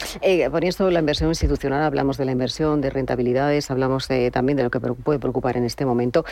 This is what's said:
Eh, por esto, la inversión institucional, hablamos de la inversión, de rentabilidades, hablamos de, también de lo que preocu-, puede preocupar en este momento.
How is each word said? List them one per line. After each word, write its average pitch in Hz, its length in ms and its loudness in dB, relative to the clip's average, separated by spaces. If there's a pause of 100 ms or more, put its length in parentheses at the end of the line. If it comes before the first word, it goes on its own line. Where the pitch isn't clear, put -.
(220)
Eh, 165 280 2
por 165 160 -2
esto, 185 260 0
la 170 80 2
inversión 156 300 0
institucional, 143 520 0
hablamos 139 360 0
de 139 80 -2
la 131 80 0
inversión, 147 480 0
de 135 80 0
rentabilidades, 131 840 0
hablamos 131 380 0
de, 123 220 2
también 131 260 2
de 127 60 2
lo 120 60 0
que 120 120 -4
preocu-, 123 200 -4
puede 147 160 0
preocupar 127 380 -2
en 123 80 0
este 120 220 -2
momento. 123 460 2